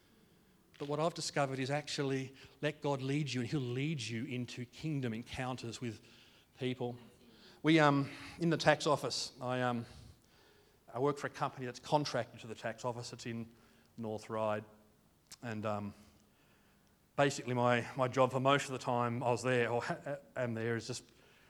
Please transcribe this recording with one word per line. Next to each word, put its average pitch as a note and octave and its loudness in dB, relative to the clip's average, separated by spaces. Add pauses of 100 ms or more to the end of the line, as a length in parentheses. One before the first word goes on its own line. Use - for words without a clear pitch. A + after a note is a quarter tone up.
(800)
But D3 -6
what D3 -2
I've E3+ 2
discovered C3+ 0
is C3 -2
actually C3+ -2 (300)
let D3+ -2
God C#3+ 0
lead C#3 0
you, B2 0
and A#2+ -2
he'll D3+ 0
lead C3 -2
you A2+ -4
into B2 -6
kingdom C3+ -4
encounters A#2+ -6
with A2+ -6 (580)
people. B2+ -4 (680)
We, D#3+ 8
um, C#3+ 8 (300)
in E3+ 4
the D#3 4
tax D3 4
office, - 0
I, B2+ -2
um, A#2+ 0 (1080)
I A#2 -4
work C#3+ 2
for C3+ -6
a - -6
company C3+ -4
that's B2 -8
contracted C3+ 0
to A#2+ -14
the A2 -8
tax A2+ -6
office. A#2+ -4
It's A#2+ -12
in A2+ -6 (520)
North A2 -6
Ryde. G#2+ 0 (800)
And, A2 -4
um, G#2 -2 (1200)
basically C#3 2
my, A#2+ 4 (140)
my B2+ 2
job B2+ 4
for C3 0
most C#3 4
of C3+ -6
the C3 -4
time A#2+ 0
I B2 2
was A2 0
there B2 4
or A#2+ 0
ha-, D3 -4 (220)
am A#2+ -2
there A2+ -2
is A2+ -6
just B2 -8 (460)